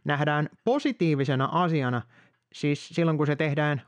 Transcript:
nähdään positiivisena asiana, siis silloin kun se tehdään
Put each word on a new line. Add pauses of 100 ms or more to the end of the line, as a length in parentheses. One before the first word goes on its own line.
nähdään (160)
positiivisena
asiana, (500)
siis
silloin
kun
se
tehdään